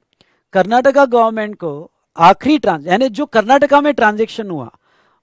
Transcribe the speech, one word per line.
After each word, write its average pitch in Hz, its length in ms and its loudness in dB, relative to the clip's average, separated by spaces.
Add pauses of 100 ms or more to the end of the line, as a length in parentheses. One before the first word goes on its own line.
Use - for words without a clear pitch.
(540)
कर्नाटका 247 520 2
गवर्नमेंट 226 500 -2
को 156 360 -12 (260)
आखिरी 202 420 2
ट्रांस-, 160 280 -4
यानी 220 220 0
जो 247 160 -6
कर्नाटका 277 560 2
में 294 120 0
ट्रांजैक्शन 214 560 -2
हुआ 143 200 -10 (540)